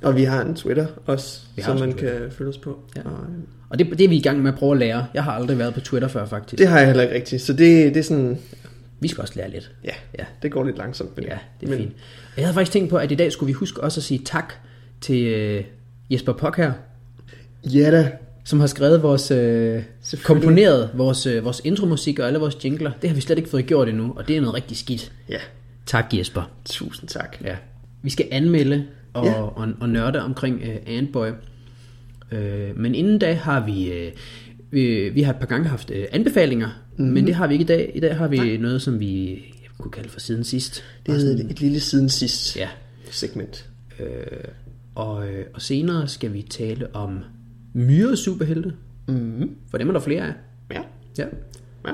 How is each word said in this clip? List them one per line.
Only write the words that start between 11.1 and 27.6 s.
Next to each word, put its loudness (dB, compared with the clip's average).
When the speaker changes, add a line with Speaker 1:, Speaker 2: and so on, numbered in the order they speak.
Speaker 1:
med -8
det. -10
Speaker 2:
Ja, -8
det -10
er -6
Speaker 1:
Men -4
Speaker 2:
fint. -6
Og -10
jeg 0
havde 0
faktisk 2
tænkt 2
på, 2
at 0
i 0
dag 2
skulle -4
vi 0
huske -6
også -2
at -8
sige -4
tak -6
til, 0
øh, -2
Jesper 0
Pock -2
her, 2
Speaker 1:
Ja 6
da. 6
Speaker 2:
som 2
har 6
skrevet 4
vores, 4
øh, 4
Speaker 1:
Selvfølgelig. -10
Speaker 2:
komponeret 8
vores, 2
øh, 0
vores -4
intromusik 0
og 0
alle 0
vores -4
jingler. -2
Det 0
har 2
vi 0
slet 2
ikke -4
fået 0
gjort 4
endnu, -2
og -10
det 2
er 2
noget 0
rigtig -8
skidt. -8
Speaker 1:
Ja. -6
Speaker 2:
Tak, 0
Jesper. -4
Speaker 1:
Tusind -12
tak. -10
Speaker 2:
Ja. -6